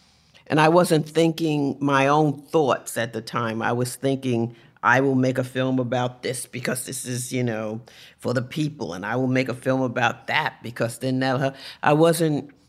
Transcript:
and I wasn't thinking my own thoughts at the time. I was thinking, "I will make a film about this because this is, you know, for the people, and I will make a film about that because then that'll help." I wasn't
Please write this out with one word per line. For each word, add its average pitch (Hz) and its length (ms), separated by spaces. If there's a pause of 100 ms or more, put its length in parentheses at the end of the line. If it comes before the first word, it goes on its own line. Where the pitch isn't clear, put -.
(460)
and 147 140
I 156 80
wasn't 160 400
thinking 156 720
my 139 280
own 147 340
thoughts - 540
at 117 160
the 113 100
time. 113 400
I 110 100
was 123 240
thinking, 127 600 (260)
"I 123 180
will 135 140
make 127 240
a 127 60
film 131 340
about 123 440
this 127 240
because - 400
this - 200
is, 123 260
you 127 120
know, 110 380 (360)
for 113 160
the 127 80
people, 127 520
and 92 120
I 113 100
will 131 120
make 131 200
a 120 60
film 131 280
about 123 440
that 139 360
because 117 360
then 131 220
that'll 131 200
help." 139 140 (280)
I 151 100
wasn't 156 580 (180)